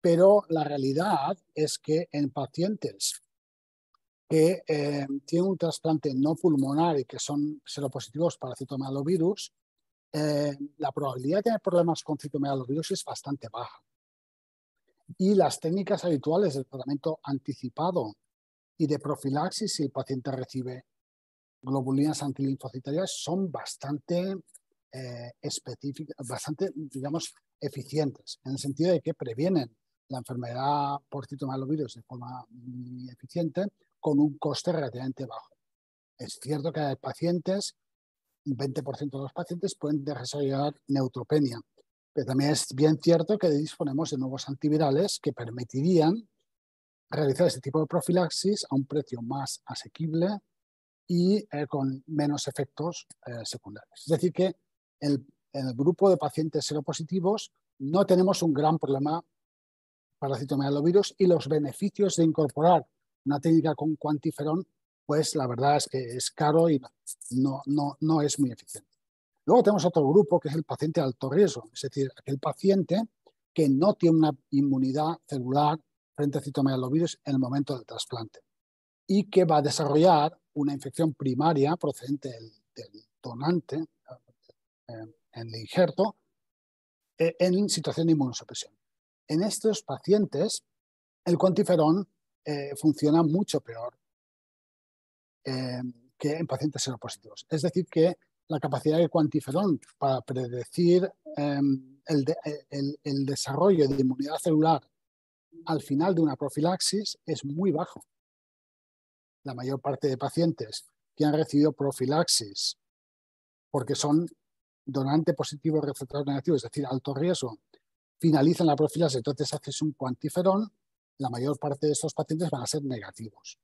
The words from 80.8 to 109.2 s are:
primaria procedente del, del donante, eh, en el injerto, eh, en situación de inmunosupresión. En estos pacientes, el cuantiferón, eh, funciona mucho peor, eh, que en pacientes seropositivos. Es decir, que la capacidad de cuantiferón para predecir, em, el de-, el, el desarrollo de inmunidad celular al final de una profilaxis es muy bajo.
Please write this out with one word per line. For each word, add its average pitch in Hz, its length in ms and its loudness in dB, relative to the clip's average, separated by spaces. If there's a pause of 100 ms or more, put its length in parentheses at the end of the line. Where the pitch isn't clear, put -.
primaria 139 640 2
procedente 139 540 -6
del, 113 220 -16 (220)
del 107 300 -18 (180)
donante, 143 640 -2 (1040)
eh, 113 260 -16 (180)
en 113 160 -12
el 113 120 -12
injerto, 180 560 0 (1040)
eh, 165 200 2
en 185 300 4
situación 160 380 0
de 165 80 8
inmunosupresión. - 600 -4 (540)
En 156 140 0
estos 208 400 0
pacientes, 196 840 0 (600)
el 175 120 4
cuantiferón, 180 720 4 (360)
eh, 143 320 -6
funciona 156 460 4
mucho 165 380 2
peor, - 380 -12 (1500)
eh, 127 380 -6 (340)
que 147 200 -2
en 165 100 -4
pacientes 135 360 -4
seropositivos. - 680 -10
Es 156 140 -2
decir, 180 240 0
que 254 300 4 (320)
la 156 120 -2
capacidad 151 380 0
de 170 100 4
cuantiferón 156 720 0 (180)
para 131 220 0
predecir, 139 880 0 (260)
em, 139 720 0
el 147 180 2
de-, 156 120 0 (340)
el, 139 320 -4
el 139 240 -2
desarrollo 147 600 2
de 139 120 0
inmunidad 135 360 0
celular 156 520 2 (760)
al 160 180 -4
final 160 320 0
de 165 60 2
una 147 160 2
profilaxis 180 920 -2
es 151 180 -6
muy 160 280 0
bajo. 160 320 -6 (1400)